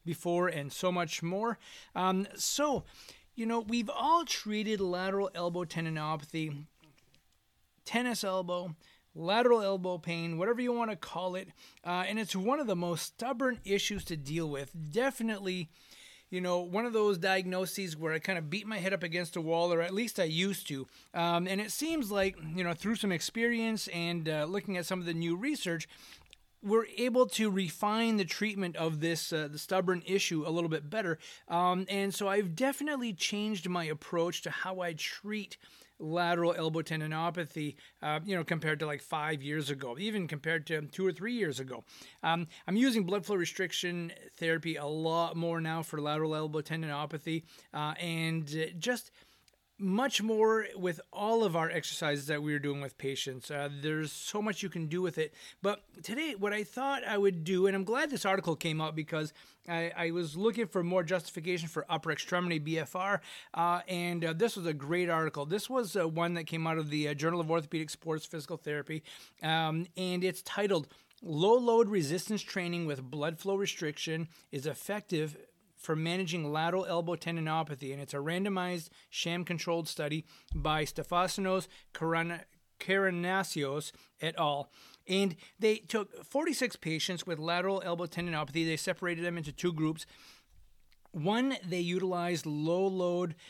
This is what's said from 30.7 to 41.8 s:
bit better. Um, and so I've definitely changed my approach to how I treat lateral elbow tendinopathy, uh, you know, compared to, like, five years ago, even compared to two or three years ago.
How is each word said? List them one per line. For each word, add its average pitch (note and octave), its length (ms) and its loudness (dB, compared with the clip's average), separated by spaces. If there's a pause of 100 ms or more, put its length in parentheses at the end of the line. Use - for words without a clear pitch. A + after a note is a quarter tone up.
bit D3 180 -2
better. F3+ 300 -2 (280)
Um, F3+ 400 4
and G3 260 0
so G3+ 140 0
I've F#3+ 280 2
definitely C4+ 580 0
changed G#3 560 -2
my F3 160 0
approach E3 560 -2
to E3 80 -6
how F#3 300 -4
I F3 140 -2
treat G3+ 640 -6 (420)
lateral E3+ 580 4
elbow D#3+ 240 0
tendinopathy, D#3+ 920 -2 (260)
uh, D3+ 240 0
you G3 100 0
know, E3 80 0
compared D#3 360 0
to, D#3 80 -2
like, D3 160 -4
five D3+ 400 -2
years D3 260 -2
ago, C3+ 300 -4
even G3+ 280 0
compared D#3 400 -2
to D#3 200 0
two F#3+ 180 -2
or F#3 80 4
three A3+ 200 -4
years D#3+ 260 0
ago. B2+ 260 -8 (380)